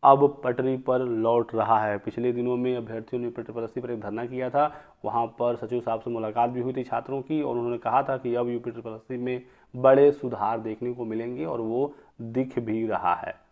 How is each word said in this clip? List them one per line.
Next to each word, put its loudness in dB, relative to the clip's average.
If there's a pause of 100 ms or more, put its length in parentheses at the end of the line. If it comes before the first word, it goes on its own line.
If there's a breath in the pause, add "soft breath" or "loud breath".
अब 10 (200)
पटरी 0
पर 0
लौट 2
रहा 4
है। 0
पिछले -4
दिनों -2
में -2
अभ्यर्थियों -8
ने -6
यूपी -8
ट्रिपल -8
एससी -8
पर -8
एक -6
धरना -6
किया -6
था, 2 (380 loud breath)
वहाँ -2 (140)
पर 0
सचिव -4
साहब -4
से -8
मुलाकात 0
भी -6
हुई -4
थी -4
छात्रों -4
की -2
और -2
उन्होंने -2
कहा 2
था -2
कि -4
अब 0
यूपी -4
ट्रिपल -10
एससी -12
में -4 (320 soft breath)
बड़े 8
सुधार -2
देखने -6
को -6
मिलेंगे -4
और -4
वो -2 (300 loud breath)
दिख -2
भी -2
रहा 0
है। -8 (180)